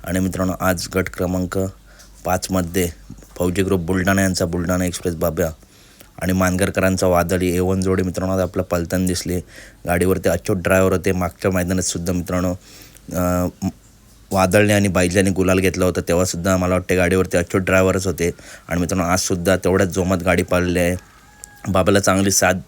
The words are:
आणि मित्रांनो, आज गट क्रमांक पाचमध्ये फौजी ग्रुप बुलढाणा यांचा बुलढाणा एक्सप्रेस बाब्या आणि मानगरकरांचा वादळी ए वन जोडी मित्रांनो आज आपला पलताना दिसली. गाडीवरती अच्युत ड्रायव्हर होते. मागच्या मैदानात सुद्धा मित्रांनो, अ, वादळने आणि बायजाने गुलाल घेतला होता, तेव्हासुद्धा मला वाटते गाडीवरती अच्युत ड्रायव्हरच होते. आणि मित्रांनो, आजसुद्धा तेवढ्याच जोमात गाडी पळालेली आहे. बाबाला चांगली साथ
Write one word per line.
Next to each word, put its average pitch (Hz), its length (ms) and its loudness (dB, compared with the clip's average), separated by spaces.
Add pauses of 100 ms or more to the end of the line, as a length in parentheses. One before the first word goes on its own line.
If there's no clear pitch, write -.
आणि 90 160 -4
मित्रांनो, 92 400 -2
आज 92 360 -2
गट 92 180 0
क्रमांक 90 460 -2 (640)
पाचमध्ये 90 640 -2 (460)
फौजी 90 280 0
ग्रुप 95 160 0
बुलढाणा 92 420 0
यांचा 92 240 0
बुलढाणा 87 400 -2
एक्सप्रेस 90 300 -4
बाब्या 82 360 -2 (720)
आणि 90 120 -2
मानगरकरांचा 92 760 0
वादळी 90 480 2
ए 90 40 0
वन 95 220 0
जोडी 92 220 0
मित्रांनो 92 320 -4
आज 95 60 0
आपला 90 220 -2
पलताना 87 420 -2
दिसली. 87 320 -4 (500)
गाडीवरती 87 420 2
अच्युत 92 280 -2
ड्रायव्हर 92 360 2
होते. 95 180 0
मागच्या 90 400 -2
मैदानात 92 320 0
सुद्धा 87 300 -4
मित्रांनो, 90 420 -2 (600)
अ, 90 320 0 (840)
वादळने 101 420 4
आणि 101 140 4
बायजाने 92 420 2
गुलाल 92 300 2
घेतला 92 260 0
होता, 90 160 0
तेव्हासुद्धा 90 560 0
मला 90 160 0
वाटते 90 220 0
गाडीवरती 92 420 2
अच्युत 87 240 0
ड्रायव्हरच 95 460 2
होते. 85 240 -2 (360)
आणि 87 140 -2
मित्रांनो, 90 240 -2
आजसुद्धा 92 500 0
तेवढ्याच 92 340 0
जोमात 92 280 0
गाडी 90 260 0
पळालेली 90 360 0
आहे. 90 160 0 (760)
बाबाला 95 280 4
चांगली 98 320 2
साथ 92 220 4 (140)